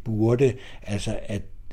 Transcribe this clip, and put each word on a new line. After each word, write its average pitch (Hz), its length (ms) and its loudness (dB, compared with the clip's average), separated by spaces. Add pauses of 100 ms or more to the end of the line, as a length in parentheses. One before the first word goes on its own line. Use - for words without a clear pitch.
burde, 117 500 4 (280)
altså 101 400 -2
at, 101 200 -4 (300)